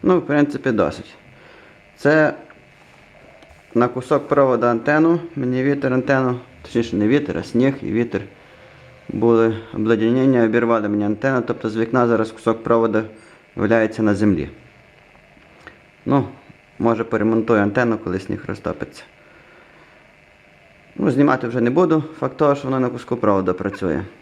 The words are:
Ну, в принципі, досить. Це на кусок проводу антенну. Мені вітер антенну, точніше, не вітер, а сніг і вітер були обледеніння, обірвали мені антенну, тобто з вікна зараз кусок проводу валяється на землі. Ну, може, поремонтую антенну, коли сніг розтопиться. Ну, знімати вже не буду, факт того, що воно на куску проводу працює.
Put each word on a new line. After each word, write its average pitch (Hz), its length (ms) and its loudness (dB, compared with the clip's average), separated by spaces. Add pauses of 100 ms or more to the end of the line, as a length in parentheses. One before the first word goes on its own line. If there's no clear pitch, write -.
Ну, 180 100 4
в - 80 -4
принципі, 147 440 0
досить. 101 440 -2 (800)
Це 151 380 2 (1400)
на 120 140 4
кусок 135 400 -2
проводу 131 380 2
антенну. 151 540 2 (160)
Мені 127 260 -2
вітер 139 300 0
антенну, 127 480 0 (220)
точніше, - 340 -4
не 104 120 2
вітер, 139 300 0
а - 40 -6
сніг 131 400 0
і - 100 -6
вітер 110 280 -2 (880)
були 113 480 2 (180)
обледеніння, 117 680 2
обірвали 113 440 2
мені 104 160 0
антенну, 117 420 -2
тобто 113 240 -6
з 113 60 -6
вікна 117 300 0
зараз 113 260 0
кусок 113 300 -4
проводу 113 400 2 (540)
валяється 113 460 0
на 107 120 2
землі. 95 340 0 (1600)
Ну, 131 240 0 (500)
може, 113 260 0
поремонтую 113 580 0
антенну, 110 360 0
коли 95 220 -6
сніг - 260 -10
розтопиться. - 560 -10 (1900)
Ну, - 140 0
знімати 131 380 2
вже 120 120 -4
не 117 100 2
буду, 160 340 2 (140)
факт 135 180 -6
того, 143 180 2
що 139 100 -8
воно 131 160 -2
на 123 80 0
куску 120 280 -6
проводу 95 380 0
працює. 90 480 -4 (200)